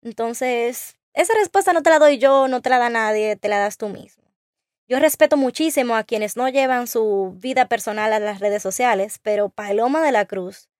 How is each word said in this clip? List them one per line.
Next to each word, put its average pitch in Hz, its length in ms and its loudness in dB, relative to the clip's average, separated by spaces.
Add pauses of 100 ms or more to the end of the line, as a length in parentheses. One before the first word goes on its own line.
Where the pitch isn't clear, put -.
Entonces, 233 920 -6 (220)
esa 359 160 2
respuesta 392 380 2
no 330 100 0
te 330 80 4
la 320 80 6
doy 294 200 6
yo, 269 280 4
no 254 160 -2
te 247 80 -2
la 254 80 4
da 240 120 2
nadie, 214 440 0
te 208 140 -6
la 208 100 0
das 208 180 -2
tú 214 120 -8
mismo. - 340 -16 (680)
Yo 254 120 0
respeto 302 360 4
muchísimo 262 600 -2
a 220 80 -2
quienes 214 320 -6
no 254 120 -2
llevan 262 380 0
su 202 520 -2
vida 254 280 0
personal 214 460 -2
a 214 80 0
las 208 180 -6
redes 202 240 -2
sociales, 208 580 -2
pero 208 280 -2
Paloma 220 520 -2
de 302 120 0
la 208 140 0
Cruz 190 420 -12 (120)